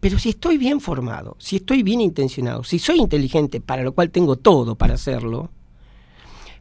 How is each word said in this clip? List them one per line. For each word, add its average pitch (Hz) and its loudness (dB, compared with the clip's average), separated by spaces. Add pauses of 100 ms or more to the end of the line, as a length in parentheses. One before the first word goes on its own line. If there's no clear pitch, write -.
pero 196 2
si 233 0
estoy 330 0
bien 269 0
formado, 127 -8
si - -6
estoy 226 0
bien 226 0
intencionado, 131 -2
si 175 -2
soy 339 2
inteligente, 147 0
para 131 -6
lo 131 -4
cual 175 2
tengo 175 2
todo 127 4
para - 4
hacerlo, 120 -6 (1120)